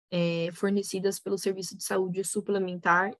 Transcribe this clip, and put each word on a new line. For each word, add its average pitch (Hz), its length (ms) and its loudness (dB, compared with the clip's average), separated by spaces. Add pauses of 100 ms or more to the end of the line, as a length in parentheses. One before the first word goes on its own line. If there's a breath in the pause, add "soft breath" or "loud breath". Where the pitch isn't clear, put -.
(100)
é, 170 420 2
fornecidas 196 680 0
pelo 196 180 -2
Serviço 190 380 -4
de - 80 -12
Saúde 190 400 0
Suplementar 185 960 0